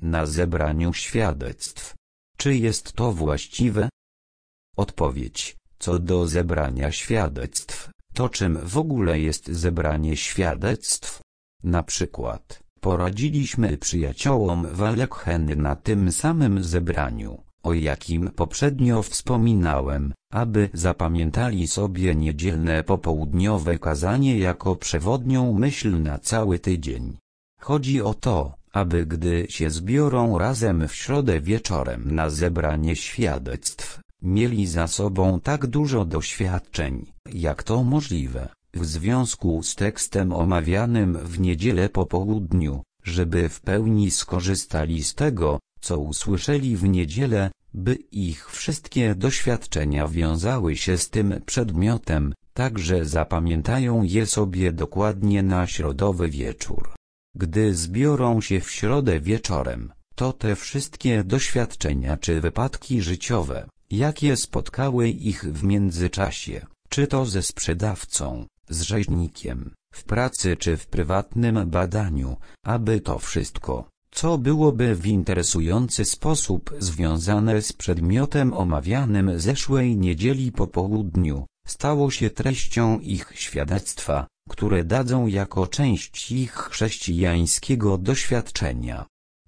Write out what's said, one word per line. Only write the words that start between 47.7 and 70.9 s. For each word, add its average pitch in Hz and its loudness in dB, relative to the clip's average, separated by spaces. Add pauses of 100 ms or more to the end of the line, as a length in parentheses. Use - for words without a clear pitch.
by 101 0 (160)
ich 90 -6
wszystkie 120 0
doświadczenia 78 0
wiązały 82 0
się 92 0
z - -2
tym 101 0
przedmiotem, 90 0 (200)
tak 123 -2
że 85 0
zapamiętają 85 0
je 104 2
sobie 92 0
dokładnie 101 0
na 90 2
środowy 85 0
wieczór. - -2 (420)
Gdy 90 2
zbiorą 117 2
się 95 0
w - -8
środę 113 2
wieczorem, 69 -2 (240)
to 127 -2
te 107 -2
wszystkie - -2
doświadczenia 78 0
czy 82 0
wypadki 117 -2
życiowe, 80 -2 (240)
jakie 139 2
spotkały 123 0
ich - -2
w 76 -6
międzyczasie, 95 0 (240)
czy 143 2
to 131 2
ze 95 0
sprzedawcą, 73 -4 (240)
z 82 -4
rzeźnikiem, 82 -2 (200)
w - -18
pracy 107 0
czy 85 0
w - -10
prywatnym 98 0